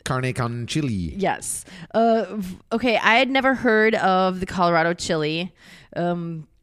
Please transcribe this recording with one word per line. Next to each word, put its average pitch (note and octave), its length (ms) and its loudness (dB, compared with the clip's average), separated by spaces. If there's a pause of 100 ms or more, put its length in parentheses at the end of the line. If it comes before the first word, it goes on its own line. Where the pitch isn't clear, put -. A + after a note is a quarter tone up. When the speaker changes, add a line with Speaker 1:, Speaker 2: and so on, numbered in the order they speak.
Speaker 1:
Carne B2+ 300 -2
con A#2+ 320 -6
chili. D3 260 -2 (240)
Speaker 2:
Yes. - 480 -4 (280)
Uh, A3+ 340 2 (100)
v-, F#3 220 -8 (140)
okay, A#3 260 2
I G#3+ 180 4
had B3+ 140 4
never C4 240 2
heard A3 400 4
of F#3 460 2
the F3 60 -6
Colorado E3+ 460 2
chili. E3 640 -4 (420)
Um, E3+ 500 -4 (160)